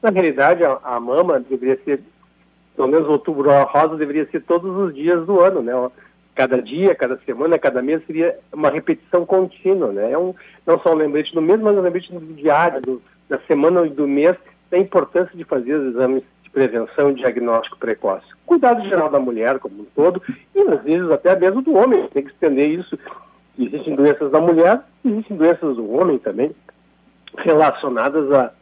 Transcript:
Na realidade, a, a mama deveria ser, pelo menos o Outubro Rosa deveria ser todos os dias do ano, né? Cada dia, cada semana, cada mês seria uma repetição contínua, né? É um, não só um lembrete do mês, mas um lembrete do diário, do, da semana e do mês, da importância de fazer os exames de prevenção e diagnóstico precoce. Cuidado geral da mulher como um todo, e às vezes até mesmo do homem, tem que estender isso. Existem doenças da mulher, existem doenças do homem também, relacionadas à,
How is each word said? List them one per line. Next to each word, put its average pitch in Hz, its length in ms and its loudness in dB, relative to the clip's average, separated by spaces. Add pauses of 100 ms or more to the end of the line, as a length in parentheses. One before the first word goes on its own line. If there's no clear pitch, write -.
Na 226 80 2
realidade, 165 560 2
a, 135 180 0
a 123 160 -6
mama 139 400 -2
deveria 127 460 -4
ser, 143 160 -4 (760)
pelo 131 140 -2
menos 156 180 2
o 151 40 0
Outubro 147 380 0 (140)
Rosa 156 320 0
deveria 151 340 -4
ser 160 140 -6
todos 175 320 -2
os 190 180 -4
dias 165 320 -2
do 190 140 2
ano, 180 220 4
né? 117 100 -4 (600)
Cada 127 280 0
dia, 160 320 0
cada 127 260 -4
semana, 147 380 -2
cada 127 240 -2
mês 156 240 -4
seria 165 320 -2 (140)
uma 151 180 0
repetição 160 560 -4
contínua, 185 680 -2
né? 107 180 -2
É 143 60 -2
um, 180 180 -4 (300)
não 165 140 2
só 170 120 2
um 160 60 2
lembrete 151 360 -2
do 165 80 -2
mês, 185 200 2
mas 208 160 2
um 190 40 0
lembrete 180 300 -4
do 160 220 -16
diário, 151 480 0
do, 127 200 -6 (280)
da 147 120 -4
semana 165 440 2
e 156 40 -4
do 143 160 -4
mês, 147 300 2 (340)
da 180 80 0
importância 180 600 0
de 165 80 -12
fazer 131 300 -4
os 135 180 -4
exames 127 300 0 (200)
de - 60 -20
prevenção 127 640 0
e 139 40 -2
diagnóstico 120 640 -2
precoce. 107 480 -4 (200)
Cuidado 247 440 2
geral 190 200 0
da 143 100 2
mulher 123 400 -2
como 104 240 -16
um - 20 -18 (100)
todo, 180 260 2 (320)
e 392 80 0
às 180 220 2
vezes 165 260 -2
até 185 300 2
mesmo 196 220 2
do 311 120 0
homem, 220 340 4
tem 139 160 -4
que - 80 -14
estender 147 380 0
isso. 175 300 -6 (580)
Existem 143 380 -4
doenças 143 340 2
da 151 120 4
mulher, 170 400 4 (240)
existem 214 320 -4
doenças 160 400 0
do 110 120 -8
homem 147 280 0
também, 117 360 -4 (840)
relacionadas 143 960 0
à, 131 180 2 (100)